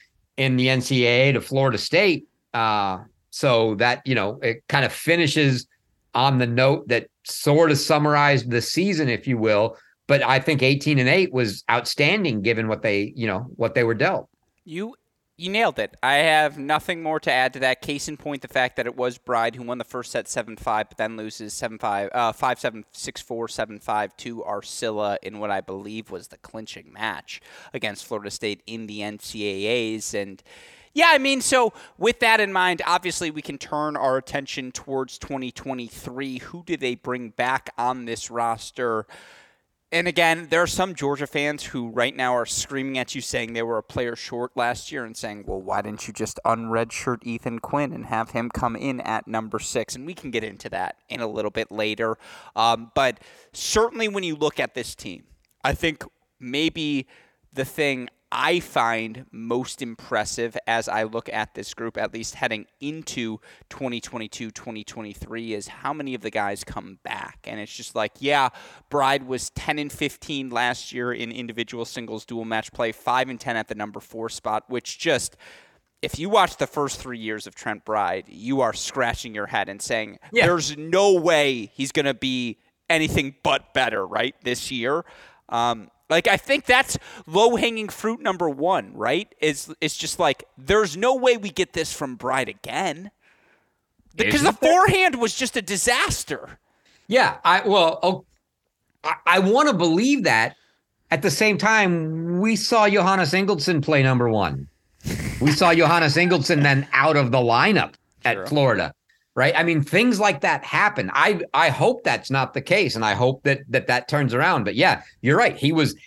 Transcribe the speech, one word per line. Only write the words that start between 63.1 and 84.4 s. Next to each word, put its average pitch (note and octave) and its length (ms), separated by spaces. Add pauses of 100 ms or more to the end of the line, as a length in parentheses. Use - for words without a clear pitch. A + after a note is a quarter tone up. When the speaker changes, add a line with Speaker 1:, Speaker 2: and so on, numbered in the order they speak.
Speaker 2:
twenty A#2+ 300
twenty-two, A2+ 520
twenty A2 320
twenty-three, A2+ 720
is G2+ 120
how - 260
many C#3 200
of A2 80
the A2 80
guys G2+ 340
come - 380
back. - 440
And G#2+ 140
it's G#2 160
just - 200
like, G#2+ 240
yeah, C3+ 300 (420)
Bride C#3 340
was B2+ 240
ten D3+ 300
and D3 120
fifteen C#3 600
last A#2+ 420
year B2 180
in A#2 200
individual A#2 540
singles A2 380
dual A2+ 220
match A2 260
play, A2+ 200
five B2+ 380
and A#2+ 100
ten A#2+ 180
at G#2+ 100
the A2 60
number G#2 260
four A2+ 300
spot, G#2+ 380
which - 320
just, C#3+ 360 (680)
if - 160
you F3 100
watch G3 280
the C#3 100
first C#3+ 320
three B2 180
years A2 300
of G2 80
Trent G#2+ 280
Bride, G2 440
you C3 340
are A2+ 120
scratching A#2+ 600
your G2+ 140
head G2 220
and G2+ 120
saying, G#2+ 380 (120)
Speaker 1:
Yeah. G#3+ 140
Speaker 2:
"There's D3+ 320
no F#3 380
way D3 580
he's C3+ 180
gonna C#3 220
be B2 460 (320)
anything D#3 500
but - 320
better," A2 320
right, A2 380